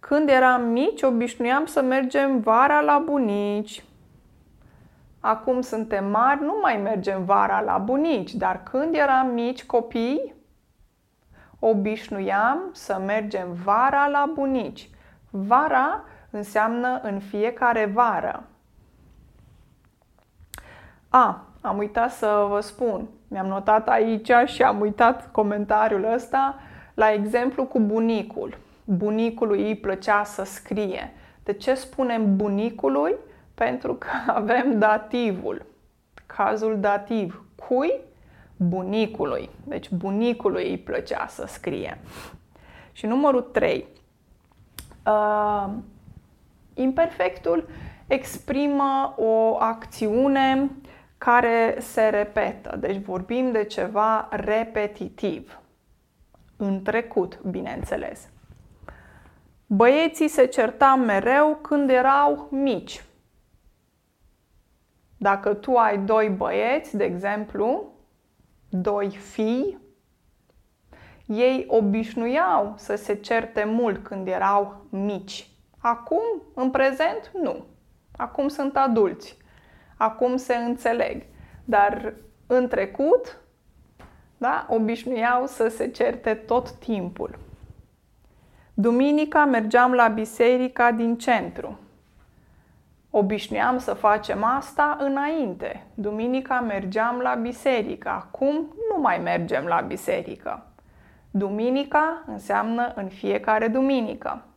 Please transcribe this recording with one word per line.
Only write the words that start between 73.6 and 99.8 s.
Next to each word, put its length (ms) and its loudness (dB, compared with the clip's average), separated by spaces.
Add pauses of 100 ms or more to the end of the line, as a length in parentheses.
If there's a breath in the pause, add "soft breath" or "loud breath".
mult 400 0
când 220 -8
erau 640 0
mici. 600 -6 (280)
Acum, 640 -2 (120)
în 160 0
prezent, 600 0 (120)
nu. 220 -4 (520)
Acum 320 -4
sunt 280 -4
adulți. 600 2 (600 soft breath)
Acum 400 0
se 180 0
înțeleg. 680 -2 (420 loud breath)
Dar 500 2 (320)
în 220 2
trecut, 720 0 (960 loud breath)
da, 320 -2
obișnuiau 800 0
să 220 0
se 200 -4
certe 460 0
tot 360 -2
timpul. 680 -8 (1400 soft breath)
Duminica 680 4
mergeam 480 4
la 160 6
biserica 840 2
din 280 -2
centru. 600 -2 (1300 soft breath)
Obișnuiam 680 0
să 160 -4
facem 500 0
asta 560 0
înainte. 920 -4
Duminica 680 -4
mergeam 580 -2
la 160 -2
biserică. 720 -4
Acum 460 -2 (400)
nu 60 0
mai 180 2
mergem 460 -2
la 160 0